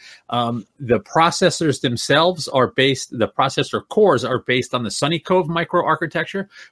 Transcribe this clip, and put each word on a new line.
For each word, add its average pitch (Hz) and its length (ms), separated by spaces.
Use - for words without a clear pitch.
Um, 120 380
the 117 200
processors 160 800
themselves 143 720
are 127 180
based, 135 500
the 104 100
processor 127 600
cores 175 380
are 120 140
based 127 340
on 123 100
the 104 80
Sunny 156 280
Cove 185 280
microarchitecture. 170 1000